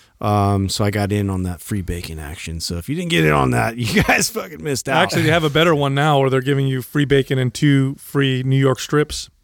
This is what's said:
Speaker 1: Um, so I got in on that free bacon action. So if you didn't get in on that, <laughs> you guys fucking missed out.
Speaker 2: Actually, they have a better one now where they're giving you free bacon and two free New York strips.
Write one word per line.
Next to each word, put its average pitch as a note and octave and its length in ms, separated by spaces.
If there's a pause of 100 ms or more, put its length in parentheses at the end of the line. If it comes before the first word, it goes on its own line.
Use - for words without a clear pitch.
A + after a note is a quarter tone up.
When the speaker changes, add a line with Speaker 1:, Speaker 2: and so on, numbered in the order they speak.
(220)
Speaker 1:
Um, G2+ 480
so G#2+ 160
I G2+ 60
got G2+ 200
in G#2 180
on F#2 140
that F2+ 160
free G#2 220
bacon F2 360
action. D#2 440
So E2+ 160
if E2+ 100
you C#3 80
didn't F3 140
get E3 160
in D3+ 80
on C3+ 180
that, A#2 260
<laughs> - 0
you A#2+ 260
guys - 260
fucking F#3 340
missed C#3+ 240
out. C#3+ 160
Speaker 2:
Actually, F3+ 200
they D#3 80
have E3 120
a D#3 60
better D#3+ 260
one C#3+ 180
now C#3+ 280
where C3+ 80
they're C3 100
giving C#3 260
you C3 160
free D3 220
bacon C3+ 360
and B2+ 140
two C#3 420
free C3+ 480
New C3 140
York C3+ 220
strips. - 500 (140)